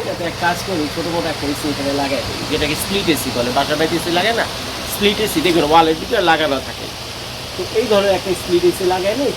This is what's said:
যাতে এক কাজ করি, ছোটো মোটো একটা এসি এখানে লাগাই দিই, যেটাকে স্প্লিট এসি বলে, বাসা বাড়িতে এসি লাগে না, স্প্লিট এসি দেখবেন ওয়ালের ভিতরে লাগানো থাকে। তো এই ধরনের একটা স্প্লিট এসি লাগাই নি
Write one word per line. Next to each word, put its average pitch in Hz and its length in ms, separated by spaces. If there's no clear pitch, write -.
যাতে 170 180
এক 165 180
কাজ 175 140
করি, 160 280
ছোটো 165 140
মোটো 170 180
একটা 147 200
এসি 147 220
এখানে 139 240
লাগাই 139 340
দিই, - 240
যেটাকে 151 240
স্প্লিট 196 340
এসি 135 260
বলে, 123 200
বাসা 139 200
বাড়িতে 160 200
এসি 165 160
লাগে 190 220
না, 208 100
স্প্লিট 202 260
এসি 202 220
দেখবেন 165 220
ওয়ালের 160 360
ভিতরে 214 220
লাগানো 156 340
থাকে। - 500
তো 185 60
এই 226 140
ধরনের 202 220
একটা 185 200
স্প্লিট 180 340
এসি 180 200
লাগাই 185 320
নি 277 80